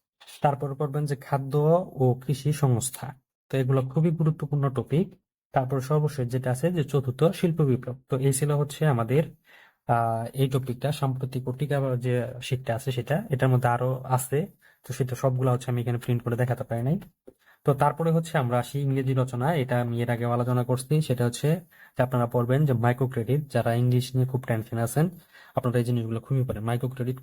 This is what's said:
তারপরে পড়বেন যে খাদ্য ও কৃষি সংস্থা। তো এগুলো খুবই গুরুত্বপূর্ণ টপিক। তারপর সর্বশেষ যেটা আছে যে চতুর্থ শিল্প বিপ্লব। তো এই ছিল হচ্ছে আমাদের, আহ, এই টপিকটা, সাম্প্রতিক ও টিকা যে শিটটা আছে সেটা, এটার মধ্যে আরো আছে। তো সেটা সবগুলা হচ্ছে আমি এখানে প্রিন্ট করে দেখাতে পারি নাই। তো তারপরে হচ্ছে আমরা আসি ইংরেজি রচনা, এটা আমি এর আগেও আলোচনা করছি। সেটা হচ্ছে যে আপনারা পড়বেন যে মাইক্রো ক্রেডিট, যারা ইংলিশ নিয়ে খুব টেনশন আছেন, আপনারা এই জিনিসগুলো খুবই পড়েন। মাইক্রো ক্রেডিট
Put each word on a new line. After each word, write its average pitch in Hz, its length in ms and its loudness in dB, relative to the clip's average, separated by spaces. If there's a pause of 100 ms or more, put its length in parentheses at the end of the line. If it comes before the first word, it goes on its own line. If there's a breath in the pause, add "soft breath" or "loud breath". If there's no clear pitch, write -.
(420)
তারপরে 139 320 0
পড়বেন 147 320 -2
যে 139 100 -2
খাদ্য 135 400 -2 (360)
ও 127 340 2
কৃষি 147 260 0
সংস্থা। 127 640 0 (360)
তো 135 60 -2
এগুলো 135 260 2
খুবই 156 280 2
গুরুত্বপূর্ণ 151 600 0
টপিক। 131 440 -2 (380)
তারপর 135 280 0
সর্বশেষ 147 480 0
যেটা 127 220 -2
আছে 160 220 0
যে 160 120 0
চতুর্থ 131 400 -2
শিল্প 170 360 2
বিপ্লব। 127 360 0 (120)
তো 135 100 -2
এই 135 140 2
ছিল 147 180 0
হচ্ছে 147 360 0
আমাদের, 123 360 2 (640 soft breath)
আহ, 117 440 2
এই 135 160 0
টপিকটা, 135 440 -2
সাম্প্রতিক 131 560 -4
ও 127 40 -4
টিকা 135 440 -2
যে 123 300 0 (160)
শিটটা 123 320 -4
আছে 120 180 -4
সেটা, 139 380 -2
এটার 131 180 2
মধ্যে 127 200 4
আরো 127 360 -2
আছে। 131 420 0 (400 soft breath)
তো 127 60 -8
সেটা 123 240 -4
সবগুলা 127 360 0
হচ্ছে 127 180 -2
আমি 123 120 0
এখানে 120 160 -2
প্রিন্ট 120 240 -2
করে 117 140 -2
দেখাতে 123 280 0
পারি 117 180 -4
নাই। 151 180 0 (640 soft breath)
তো 143 100 2
তারপরে 147 360 2
হচ্ছে 165 280 0
আমরা 123 200 2
আসি 131 220 -4
ইংরেজি 135 340 0
রচনা, 127 400 0
এটা 123 260 0
আমি 120 220 -2
এর 120 80 -2
আগেও 120 200 0
আলোচনা 123 340 2
করছি। 127 360 0
সেটা 123 240 0
হচ্ছে 143 360 0 (380 soft breath)
যে 127 40 4
আপনারা 123 240 2
পড়বেন 127 400 2
যে 135 60 4
মাইক্রো 120 360 2
ক্রেডিট, 131 440 -2
যারা 117 220 2
ইংলিশ 123 400 2
নিয়ে 127 120 2
খুব 127 200 -2
টেনশন 113 320 -2
আছেন, 143 300 2 (460 loud breath)
আপনারা 123 240 0
এই 120 60 2
জিনিসগুলো 113 360 -2
খুবই 131 240 0
পড়েন। 110 200 -4
মাইক্রো 117 240 -2
ক্রেডিট 127 340 -6